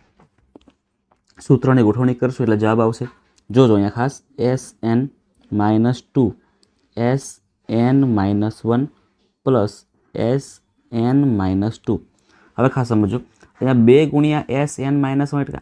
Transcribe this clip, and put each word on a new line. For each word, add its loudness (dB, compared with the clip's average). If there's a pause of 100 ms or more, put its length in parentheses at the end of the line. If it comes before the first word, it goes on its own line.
(1400)
સૂત્રની 2
ગોઠવણી 2
કરશું -4
એટલે 2
જવાબ 0
આવશે. -2 (420)
જોજો 4
અહીંયા 0
ખાસ -6 (160)
એસ -4
એન 0 (420)
માઇનસ 0 (120)
ટુ, 0 (600)
એસ -4 (280)
એન 2
માઇનસ -2
વન -2 (560)
પ્લસ -2 (280)
એસ -4 (320)
એન 0
માઇનસ -2
ટુ. -4 (580)
હવે 2
ખાસ -4
સમજો, 0
અહીંયા -6
બે 6
ગુણ્યા 0
એસ -4
એન -2
માઇનસ -2
વન, -2
એટલે -8